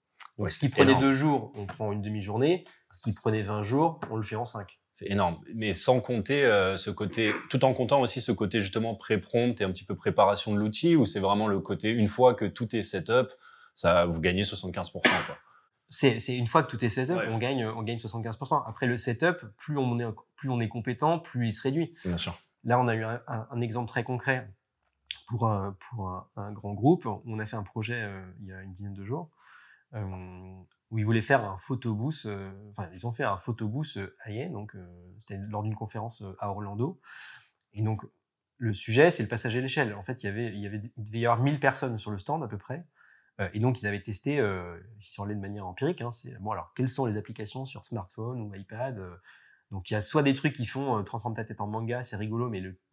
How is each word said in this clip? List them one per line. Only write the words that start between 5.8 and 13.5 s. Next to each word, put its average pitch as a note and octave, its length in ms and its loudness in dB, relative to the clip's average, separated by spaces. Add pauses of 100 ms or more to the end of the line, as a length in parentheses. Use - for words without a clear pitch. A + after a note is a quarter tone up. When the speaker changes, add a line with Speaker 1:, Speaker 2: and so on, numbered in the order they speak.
Speaker 2:
compter, B2+ 440 2
euh, G2 320 6
ce F#2+ 140 -2
côté, G#2+ 420 0 (180)
tout C3 140 4
en C3 100 6
comptant C#3 260 4
aussi B2 200 0
ce A#2+ 100 0
côté G#2+ 300 2
justement A2 340 -2
pré-prompt A#2 640 0
et G#2 40 2
un F#2 80 2
petit - 120 -8
peu F#2+ 120 -4
préparation G2+ 560 4
de G#2 60 4
l'outil, G#2+ 360 4
ou C#3 100 8
c'est G2+ 140 0
vraiment G2+ 300 4
le G2 120 2
côté, G#2 300 -2
une A2+ 160 4
fois B2 280 8
que A2 100 0
tout A2 320 -2
est G#2 80 2
set F#2 260 -2
up, B2 220 4 (420)